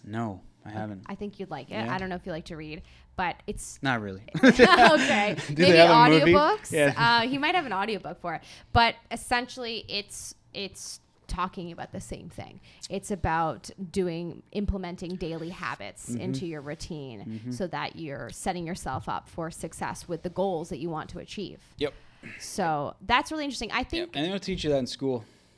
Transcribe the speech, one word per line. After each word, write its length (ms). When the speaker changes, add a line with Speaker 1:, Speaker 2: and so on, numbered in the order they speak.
Speaker 1:
No, 380
I 40
Speaker 2:
Okay. 80
Speaker 1:
haven't. 300
Speaker 2:
I 80
think 240
you'd 120
like 180
it. 60
Speaker 1:
Yeah. 180
Speaker 2:
I 40
don't 120
know 60
if 100
you 60
like 140
to 120
read, 240
but 200
it's 340
Speaker 1:
Not 200
really. 220
Speaker 2:
<laughs> 100
Okay. 1000
Speaker 1:
<laughs> 40
Do 140
Speaker 2:
Maybe 100
Speaker 1:
they 60
have 120
a 200
movie? 140
Speaker 2:
audiobooks. 380
Speaker 1:
Yeah. 240
Speaker 2:
Uh, 320
he 100
might 180
have 100
an 80
audiobook 480
for 140
it. 60
But 220
essentially, 800
it's, 460
it's 460
talking 440
about 200
the 80
same 300
thing. 320
It's 220
about 580
doing, 500
implementing 640
daily 340
habits 600
Speaker 1:
Mm-hmm. 120
Speaker 2:
into 240
your 160
routine 640
Speaker 1:
Mm-hmm. 240
Speaker 2:
so 160
that 300
you're 320
setting 360
yourself 440
up 180
for 240
success 560
with 160
the 60
goals 400
that 80
you 120
want 200
to 100
achieve. 400
Speaker 1:
Yep. 160
Speaker 2:
So 560
that's 280
really 100
interesting. 300
I 60
Speaker 1:
Yep. 100
Speaker 2:
think 260
Speaker 1:
And 100
they 40
don't 120
teach 220
you 60
that 80
in 100
school. 380